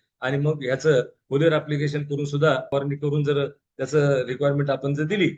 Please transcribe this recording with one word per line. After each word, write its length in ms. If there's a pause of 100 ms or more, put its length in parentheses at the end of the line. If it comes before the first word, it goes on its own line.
(220)
आणि 180
मग 240
ह्याचं 400 (300)
foliar 200
ॲप्लिकेशन 500
करून 220
सुद्धा 300
फवारणी 420
करून 280
जर 240
त्याचं 760
रिक्वायरमेंट 440
आपण 240
जर 100
दिली 340